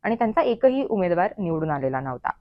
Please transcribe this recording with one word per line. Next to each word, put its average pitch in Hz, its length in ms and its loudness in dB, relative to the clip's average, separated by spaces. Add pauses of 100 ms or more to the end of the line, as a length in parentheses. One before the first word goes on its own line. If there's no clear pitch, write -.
आणि 220 100 0
त्यांचा 233 280 0
एकही 254 420 2
उमेदवार 180 540 0
निवडून 160 320 -2
आलेला 131 300 -2
नव्हता. 131 300 -6 (100)